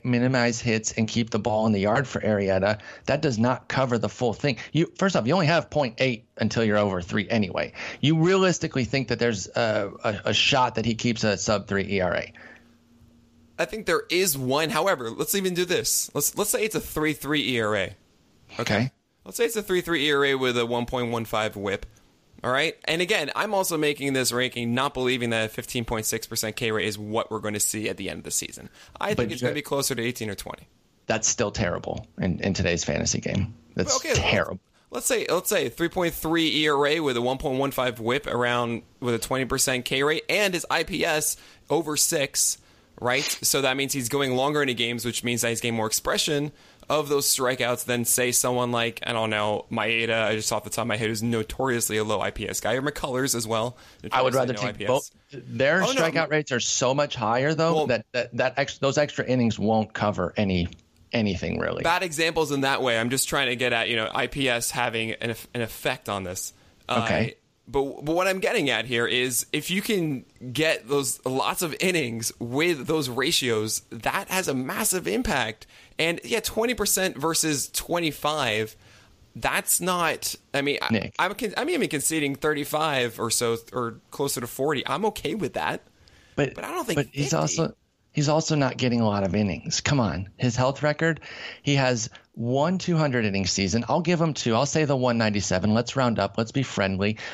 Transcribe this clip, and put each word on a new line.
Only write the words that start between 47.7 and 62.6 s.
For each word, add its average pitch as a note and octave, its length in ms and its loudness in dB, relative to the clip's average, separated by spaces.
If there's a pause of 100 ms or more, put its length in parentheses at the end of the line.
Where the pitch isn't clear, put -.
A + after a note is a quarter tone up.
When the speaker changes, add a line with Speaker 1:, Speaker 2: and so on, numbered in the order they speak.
Speaker 2:
than, A#2+ 220 0
say, B2 260 2
someone B2 400 2
like, A#2 340 -2
I - 60 -2
don't A2 180 0
know, G#2 400 0
Maeda, A2+ 640 2
just G#2+ 220 -2
off G#2+ 100 -2
the G#2 60 -10
top A2+ 140 -2
of A#2 40 -4
my G#2+ 80 0
head, A2 140 0
who's A2 120 -2
notoriously A#2 760 0
a A2 80 2
low G#2+ 160 0
I G2+ 100 0
P G#2 160 -8
S - 140 -6
guy, A2 140 0
or C3 60 -2
McCullers C3+ 540 -2
as A#2 100 -4
well, A2+ 300 -2 (340)
Speaker 1:
I C3 120 2
would C3 120 2
Speaker 2:
notoriously C3+ 60 4
Speaker 1:
rather B2+ 140 0
Speaker 2:
no G#2 60 -6
Speaker 1:
take G#2 100 -4
Speaker 2:
I G#2 80 -10
P G#2 80 -8
S. - 20 -6
Speaker 1:
both. B2 240 0 (220)
Their C3 500 0
Speaker 2:
Oh, A#3 80 2
no, C4+ 100 2
Speaker 1:
strikeout E3 120 2
Speaker 2:
no. D#3+ 140 0
Speaker 1:
rates D3 260 0
are A#2 80 2
so - 320 2
much C#3+ 200 0
higher, B2+ 400 2
though, D#3+ 220 2
Speaker 2:
Well, D3+ 120 2
Speaker 1:
that, A2+ 260 0
that, A#2+ 240 -2
that B2+ 180 2
ex-, C#3 220 -2
those A#2+ 200 2
extra C#3+ 280 0
innings A#2+ 340 2
won't G#2+ 340 2
cover F#2 440 0
any, F#2 320 2 (420)
anything, F2+ 480 0
really. - 240 -2
Speaker 2:
Bad F3 200 2
examples D#3+ 500 0
in C3+ 80 0